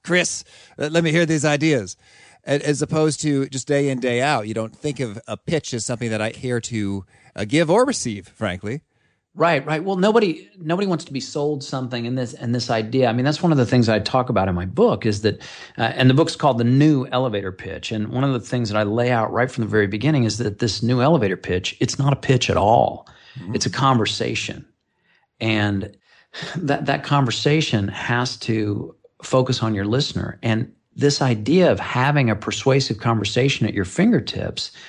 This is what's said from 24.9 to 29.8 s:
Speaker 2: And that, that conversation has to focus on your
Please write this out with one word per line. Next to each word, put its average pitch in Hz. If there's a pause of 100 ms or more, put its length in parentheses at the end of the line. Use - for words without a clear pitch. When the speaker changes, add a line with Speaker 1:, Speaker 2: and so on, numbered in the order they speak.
Speaker 2:
And 104 (600)
that, 147
that 139
conversation 143
has 123
to 107 (260)
focus 127
on 110
your 98